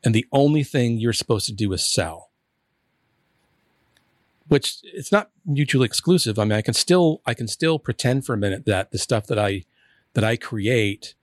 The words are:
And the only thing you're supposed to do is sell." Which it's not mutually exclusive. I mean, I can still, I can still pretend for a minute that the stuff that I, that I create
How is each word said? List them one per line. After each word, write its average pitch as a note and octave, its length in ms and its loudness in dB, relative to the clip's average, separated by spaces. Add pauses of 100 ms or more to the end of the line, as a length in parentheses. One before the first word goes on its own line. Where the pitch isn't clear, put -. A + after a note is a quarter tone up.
And A2+ 100 2
the A2+ 180 2
only D3 300 4
thing A#2+ 360 0
you're A#2 140 0
supposed - 340 -2
to A#2 60 -8
do G2+ 220 -2
is F2 100 -4
sell." - 460 -4 (2250)
Which - 360 2
it's - 280 -12
not G#3 180 2 (140)
mutually C#3 420 2
exclusive. A#2 520 0
I G#2+ 60 2
mean, G#2+ 80 2
I G#2+ 100 0
can A2+ 120 -2
still, E3+ 520 2
I A#2+ 80 -2
can A#2 140 -8
still D#3+ 300 -2
pretend C3 460 -2
for C3 100 -4
a G#2+ 40 -2
minute G2 280 -2
that G2 260 0
the G#2 60 -6
stuff - 280 -2
that A2 120 -2
I, G2+ 260 -2 (480)
that G#2+ 100 0
I A2+ 140 2
create G#2+ 880 -2